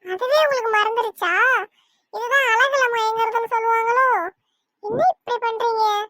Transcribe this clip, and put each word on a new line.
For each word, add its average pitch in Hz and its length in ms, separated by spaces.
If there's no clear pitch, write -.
அதுவே 427 320
உங்களுக்கு 539 340
மறந்துருச்சா? 427 640
இதுதான் 494 360
அழகுல 523 400
மயங்குறதுன்னு 453 600
சொல்லுவாங்களோ? 466 560
என்ன 440 260
இப்படி - 300
பண்றீங்க? 453 460